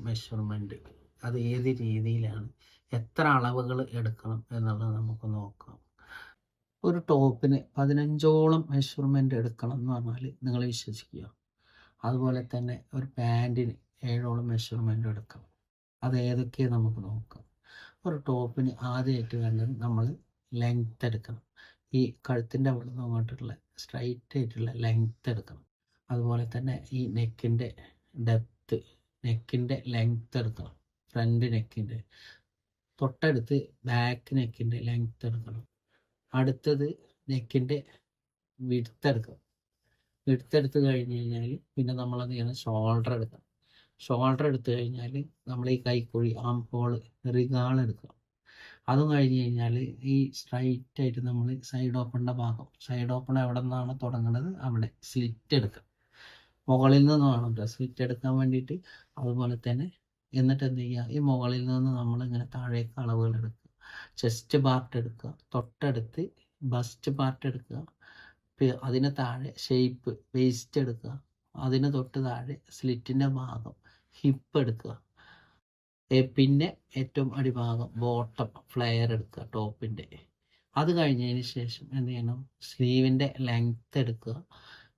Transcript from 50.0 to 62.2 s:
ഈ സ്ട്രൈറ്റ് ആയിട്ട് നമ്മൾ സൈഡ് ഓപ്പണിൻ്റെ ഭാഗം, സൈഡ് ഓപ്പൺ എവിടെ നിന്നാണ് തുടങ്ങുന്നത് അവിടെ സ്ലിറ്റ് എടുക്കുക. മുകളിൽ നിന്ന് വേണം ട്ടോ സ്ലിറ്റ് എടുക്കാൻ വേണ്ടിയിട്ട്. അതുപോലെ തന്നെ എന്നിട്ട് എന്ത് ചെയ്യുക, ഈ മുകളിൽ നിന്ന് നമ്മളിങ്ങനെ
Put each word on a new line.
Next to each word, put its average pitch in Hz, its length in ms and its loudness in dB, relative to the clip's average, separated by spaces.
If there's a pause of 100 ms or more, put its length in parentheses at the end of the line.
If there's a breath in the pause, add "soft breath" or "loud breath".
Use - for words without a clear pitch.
ഈ - 20 6 (240)
സ്ട്രൈറ്റ് 127 640 -2
ആയിട്ട് 127 240 0
നമ്മൾ 120 200 0 (220)
സൈഡ് 127 320 -2
ഓപ്പണിൻ്റെ 123 400 -2
ഭാഗം, 117 260 -2 (200)
സൈഡ് 123 300 -2
ഓപ്പൺ 127 260 -2
എവിടെ 123 220 0
നിന്നാണ് 127 280 -4 (100)
തുടങ്ങുന്നത് 120 460 0 (180)
അവിടെ 113 220 0 (200)
സ്ലിറ്റ് 117 500 -2
എടുക്കുക. 104 260 -2 (840 loud breath)
മുകളിൽ 135 420 8
നിന്ന് 151 220 6
വേണം 117 260 0
ട്ടോ 107 160 -2
സ്ലിറ്റ് 127 320 -4
എടുക്കാൻ 127 340 -2
വേണ്ടിയിട്ട്. 131 360 0 (440 loud breath)
അതുപോലെ 120 360 0 (100)
തന്നെ 123 200 0 (540)
എന്നിട്ട് 131 280 4
എന്ത് 127 160 -2
ചെയ്യുക, 123 200 -4 (120)
ഈ 147 120 0
മുകളിൽ 123 400 2
നിന്ന് 131 320 2
നമ്മളിങ്ങനെ 120 460 -2 (100)